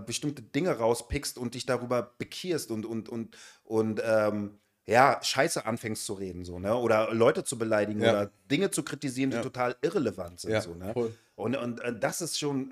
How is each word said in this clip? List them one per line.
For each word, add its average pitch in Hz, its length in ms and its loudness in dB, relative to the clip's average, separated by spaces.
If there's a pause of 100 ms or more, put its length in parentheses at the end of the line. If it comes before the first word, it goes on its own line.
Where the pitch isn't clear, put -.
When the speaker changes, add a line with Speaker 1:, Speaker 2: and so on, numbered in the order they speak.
Speaker 1:
bestimmte 131 360 -6
Dinge 143 300 -2
rauspickst 117 680 0
und 120 160 -6
dich 123 120 -10
darüber 120 520 -2
bekierst - 520 -4
und, 110 160 -4
und, 113 220 -6
und, 113 280 -8 (280)
und, 110 400 0
ähm, 107 540 2 (300)
ja, 123 320 8
Scheiße - 460 0
anfängst 113 400 -4
zu 110 80 -4
reden, 92 300 -8
so, 90 160 -8
ne? 101 160 2
Oder 113 360 4
Leute 113 300 4
zu - 160 -6
beleidigen 107 440 2
Speaker 2:
Ja. 113 100 6
Speaker 1:
oder 101 180 2 (180)
Dinge 185 220 2
zu 147 140 -2
kritisieren, 135 460 -2
die 120 80 -2
Speaker 2:
Ja. 117 40 -2
Speaker 1:
total 127 400 -2
irrelevant 95 560 -2
sind, 107 140 -4
Speaker 2:
Ja, 107 80 2
Speaker 1:
so, 85 160 -6
ne? 92 160 -6
Speaker 2:
voll. 117 200 -2 (220)
Speaker 1:
Und, 117 220 -2
und, 117 260 -6
und 117 220 -4
das - 180 -2
ist - 160 -4
schon 139 340 -2